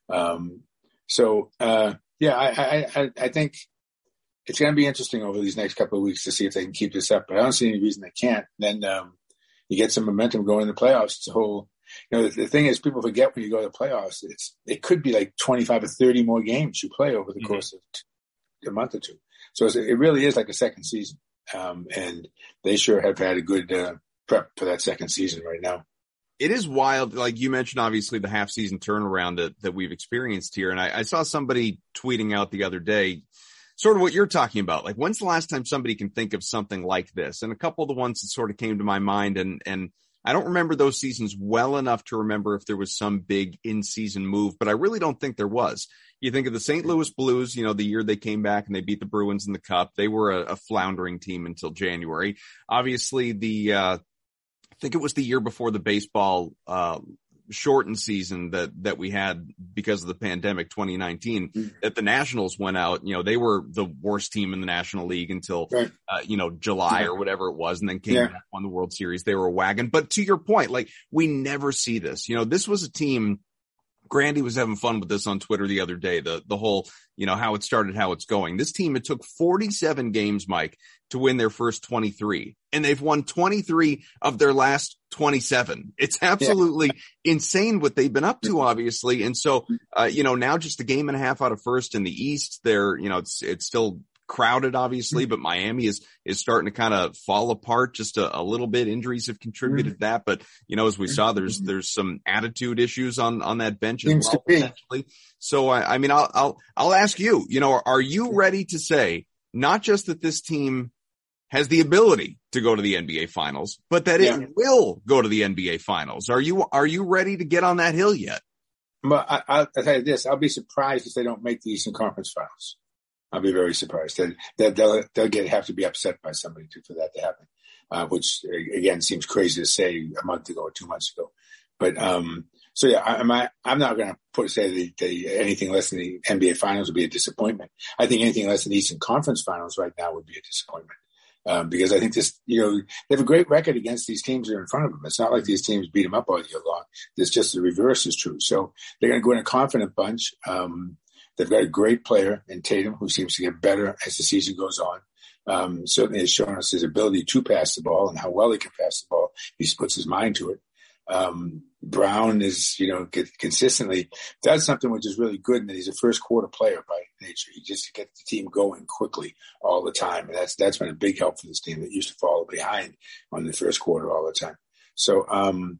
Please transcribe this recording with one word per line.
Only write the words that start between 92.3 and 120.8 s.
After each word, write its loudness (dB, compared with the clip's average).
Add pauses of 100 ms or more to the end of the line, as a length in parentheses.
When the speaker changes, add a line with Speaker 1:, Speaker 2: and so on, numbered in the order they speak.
Speaker 2:
they're, 4
you -4
know, 0
it's, -10
it's -6
still -2 (260)
crowded, 2
obviously, -2
Speaker 1:
Mm-hmm. -4
Speaker 2:
but -2
Miami -2
is, -2 (220)
is -4
starting 2
to -4
kinda 0 (140)
fall 2
apart 0
just -6
a, 0
a -4
little -2
bit. 0
Injuries -4
have -8
contributed -2
Speaker 1:
Mm-hmm. -16
Speaker 2:
to -2
that, 0
but, 0 (260)
you -6
know, 4
as 0
we -4
saw, 2
there's, -2
Speaker 1:
Mm-hmm. -4
Speaker 2:
there's -4
some -4
attitude -2
issues 0
on, 0
on -2
that -2
bench -2
as 2
Speaker 1:
Seems 4
Speaker 2:
well, 0
Speaker 1:
to 0
be. 6
Speaker 2:
potentially. -4 (320)
So 2
I, 2
I 2
mean, 2
I'll, 6
I'll, 2 (180)
I'll 4
ask 4
you, 4
you 0
know, 4
are 4
you 0
Speaker 1:
Yeah. -2
Speaker 2:
ready 4
to -8
say 2 (260)
not 2
just 2
that -4
this -2
team -2 (580)
has 2
the 6
ability 6 (140)
to 0
go 6
to 0
the 2
N -2
B -4
A -2
Finals, -6 (120)
but 4
that 6
it 6
Speaker 1:
Yeah. -10
Speaker 2:
will 6
go 8
to 4
the 4
N 0
B -2
A -2
Finals? -4
Are 2
you, 0
are 4
you -2
ready 0
to -4
get 2
on 4
that 2
hill 4
yet? -6 (640)
Speaker 1:
Well, 4
I, 0
I, 4
I'll 0
tell 4
you 2
this: 0
I'll 2
be 2
surprised -2